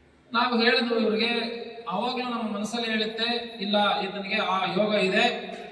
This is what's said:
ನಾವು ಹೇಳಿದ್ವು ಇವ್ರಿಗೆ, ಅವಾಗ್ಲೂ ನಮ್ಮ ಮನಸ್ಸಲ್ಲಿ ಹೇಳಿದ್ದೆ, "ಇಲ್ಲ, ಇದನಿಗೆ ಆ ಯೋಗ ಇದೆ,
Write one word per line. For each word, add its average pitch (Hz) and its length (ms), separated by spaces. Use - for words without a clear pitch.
ನಾವು 233 280
ಹೇಳಿದ್ವು 233 380
ಇವ್ರಿಗೆ, 220 340
ಅವಾಗ್ಲೂ 240 360
ನಮ್ಮ 220 320
ಮನಸ್ಸಲ್ಲಿ 226 300
ಹೇಳಿದ್ದೆ, 220 720
"ಇಲ್ಲ, 208 400
ಇದನಿಗೆ 196 360
ಆ 185 280
ಯೋಗ 202 300
ಇದೆ, 208 640